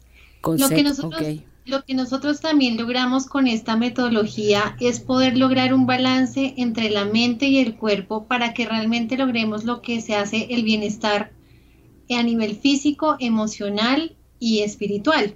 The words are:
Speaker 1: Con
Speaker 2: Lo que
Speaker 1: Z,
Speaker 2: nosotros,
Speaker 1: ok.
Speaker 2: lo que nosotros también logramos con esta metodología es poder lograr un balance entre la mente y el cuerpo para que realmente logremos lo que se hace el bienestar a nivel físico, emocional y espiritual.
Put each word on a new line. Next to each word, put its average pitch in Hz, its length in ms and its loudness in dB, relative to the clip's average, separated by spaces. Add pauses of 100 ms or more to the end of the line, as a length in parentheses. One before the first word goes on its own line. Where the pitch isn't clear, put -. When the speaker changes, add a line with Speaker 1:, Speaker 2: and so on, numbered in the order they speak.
(420)
Speaker 1:
Con 160 180 0
Speaker 2:
Lo 269 100 2
que 156 80 2
Speaker 1:
Z, 294 120 4
Speaker 2:
nosotros, 285 320 -6
Speaker 1:
ok. 156 220 -6 (220)
Speaker 2:
lo 269 180 -4
que 269 100 -8
nosotros 269 460 -2
también 269 380 2
logramos 247 480 -2
con 269 220 0
esta 226 280 0
metodología 214 1040 0
es 240 200 0
poder 254 380 2
lograr 254 360 2
un 262 120 6
balance 262 720 0
entre 226 320 -2
la 202 160 0
mente 233 420 2
y 269 120 4
el 226 160 0
cuerpo 214 520 -2
para 240 260 0
que 233 120 -2
realmente 226 520 -2
logremos 226 480 0
lo 240 160 -4
que 233 200 -4
se 220 140 -4
hace 208 360 -2
el 240 120 0
bienestar 208 680 0 (800)
a 240 140 0
nivel 226 320 0
físico, 294 640 0
emocional 226 960 0 (240)
y 226 220 0
espiritual. 208 760 0